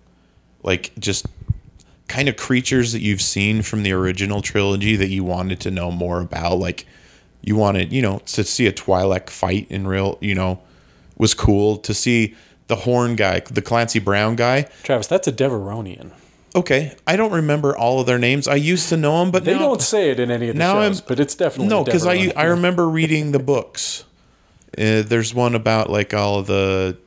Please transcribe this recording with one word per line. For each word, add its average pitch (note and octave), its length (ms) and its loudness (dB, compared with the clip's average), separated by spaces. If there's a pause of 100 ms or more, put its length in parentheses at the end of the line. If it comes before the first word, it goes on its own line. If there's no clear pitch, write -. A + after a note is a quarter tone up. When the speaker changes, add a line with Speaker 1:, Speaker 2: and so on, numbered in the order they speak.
(640)
Speaker 1:
like, F#2 340 -2
just G2+ 280 -4 (840)
kinda C3+ 240 0
creatures B2 600 0
that A2+ 80 -4
you've G2+ 220 -2
seen G#2 400 0
from G#2+ 220 -4
the G2 80 0
original F#2+ 500 -2
trilogy G2+ 540 0
that F#2+ 140 0
you F#2+ 120 -2
wanted F2+ 380 -4
to F#2+ 100 -6
know F2 220 -4
more F2 280 -4
about. F2 380 -2
Like, F#2 280 -4 (600)
you G#2 100 0
wanted, G2+ 360 2
you C3 80 0
know, G2 240 0
to - 180 -2
see A#2 240 0
a F#2+ 60 4
Twi'lek F#2 560 0
fight F#2 400 -2
in F#2+ 180 -6
real, F#2+ 360 -2
you G2+ 120 -2
know, F#2 260 -2 (580)
was G#2+ 160 2
cool. G#2 420 2
To - 160 -8
see A2+ 420 0 (340)
the A#2 80 2
Horn A#2+ 400 0
guy, F#2 240 2
the - 200 -4
Clancy A#2 380 0
Brown G#2 380 0
guy. B2+ 260 2 (200)
Speaker 2:
Travis, A#2+ 240 -2
that's F3+ 220 0
a C3 40 -2
Devaronian. G#2+ 800 -4 (460)
Speaker 1:
Okay, D3+ 380 0 (120)
I F3 100 2
don't G#3+ 160 2
remember D3 440 0
all B2 240 2
of B2 60 0
their B2 120 2
names. C3 300 2
I C#3+ 60 2
used D#3+ 340 2
to E3 80 2
know D#3 240 2
'em, F3+ 100 2
but A3 140 0
Speaker 2:
They E3+ 100 2
Speaker 1:
now C#4+ 40 0
Speaker 2:
don't C#4+ 240 2
say G3 280 2
it B2 100 0
in A#2+ 100 0
any A#2+ 180 -2
of A2+ 60 -4
the D3 60 -2
Speaker 1:
now F3+ 200 2
Speaker 2:
shows, G3 200 0
Speaker 1:
I'm, - 80 -20
Speaker 2:
but B2+ 120 0
it's C#3+ 140 0
definitely E3+ 340 -2
Speaker 1:
no, G#3 140 2
Speaker 2:
a - 20 0
Speaker 1:
'cause D#3+ 220 2
I, F3+ 100 2
Speaker 2:
Devaronian. F#3+ 200 2
Speaker 1:
I D#3 80 0
remember F3 440 2
reading D#3 440 0
the C#3 80 2
books. - 640 -4 (760)
Uh, A2 240 4
there's A2 320 0
one A#2+ 200 2
about, A2 360 2
like, G#2 240 0
all G2+ 240 0
of G2 80 -4
the F#2+ 500 0 (100)